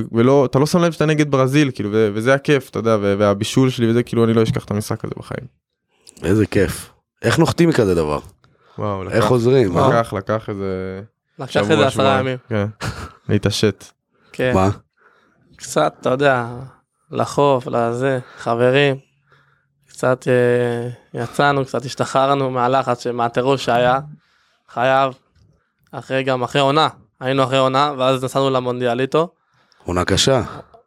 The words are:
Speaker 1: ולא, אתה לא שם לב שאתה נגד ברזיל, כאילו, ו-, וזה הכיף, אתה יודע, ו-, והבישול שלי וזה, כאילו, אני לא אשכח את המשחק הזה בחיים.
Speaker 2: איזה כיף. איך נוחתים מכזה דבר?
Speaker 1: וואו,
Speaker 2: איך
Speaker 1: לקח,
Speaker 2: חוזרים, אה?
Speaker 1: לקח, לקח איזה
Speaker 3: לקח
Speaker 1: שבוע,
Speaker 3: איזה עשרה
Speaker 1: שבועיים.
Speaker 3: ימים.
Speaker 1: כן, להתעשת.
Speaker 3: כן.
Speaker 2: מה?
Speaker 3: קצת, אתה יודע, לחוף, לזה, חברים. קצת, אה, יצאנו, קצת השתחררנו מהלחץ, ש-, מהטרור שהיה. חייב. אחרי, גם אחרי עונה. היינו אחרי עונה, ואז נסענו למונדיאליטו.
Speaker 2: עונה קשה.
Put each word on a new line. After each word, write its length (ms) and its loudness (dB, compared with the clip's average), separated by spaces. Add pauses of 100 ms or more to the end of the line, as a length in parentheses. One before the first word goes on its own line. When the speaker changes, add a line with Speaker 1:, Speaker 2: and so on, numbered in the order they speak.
(120)
Speaker 1:
ולא, 340 4
אתה 140 0
לא 60 4
שם 160 2
לב 100 2
שאתה 140 -2
נגד 260 0
ברזיל, 420 2
כאילו, 200 -6
ו-, 200 2
וזה 200 0
הכיף, 360 0
אתה 100 -6
יודע, 220 2
ו-, 180 2
והבישול 500 2
שלי 200 0
וזה, 140 2
כאילו, 200 0
אני 100 2
לא 100 4
אשכח 220 -2
את 60 -10
המשחק 340 -4
הזה 120 -10
בחיים. 300 -12 (760)
Speaker 2:
איזה 220 2
כיף. 440 -2 (320)
איך 180 0
נוחתים 300 2
מכזה 260 2
דבר? 240 -2 (580)
Speaker 1:
וואו, 260 -6
Speaker 2:
איך 120 -8
Speaker 1:
לקח, 120 2
Speaker 2:
חוזרים, 500 2
אה? 120 4 (100)
Speaker 1:
לקח, 140 -4
לקח 360 -4
איזה 520 -6 (380)
Speaker 3:
לקח 120 -10
Speaker 1:
שבוע, 200 0
Speaker 3:
איזה 20 6 (140)
עשרה 40 0
Speaker 1:
שבועיים. 360 2
Speaker 3:
ימים. 100 -4 (120)
Speaker 1:
כן, 160 -2 (640)
להתעשת. 560 0 (460)
Speaker 3:
כן. 240 -2
Speaker 2:
מה? 140 4 (840)
Speaker 3:
קצת, 460 -2
אתה 80 -2
יודע, 380 0 (640)
לחוף, 560 0
לזה, 520 -2 (180)
חברים. 580 2 (920)
קצת, 400 -2
אה, 640 0 (340)
יצאנו, 420 0
קצת 200 -6
השתחררנו 680 -2
מהלחץ, 520 -2
ש-, 40 -6
מהטרור 480 -2
שהיה. 440 0 (680)
חייב. 440 0 (800)
אחרי, 320 -6
גם 200 -2
אחרי 180 -2
עונה. 260 2 (320)
היינו 240 0
אחרי 140 0
עונה, 400 2
ואז 260 0
נסענו 260 0
למונדיאליטו. 800 -2 (540)
Speaker 2:
עונה 220 -2
קשה. 360 2 (460)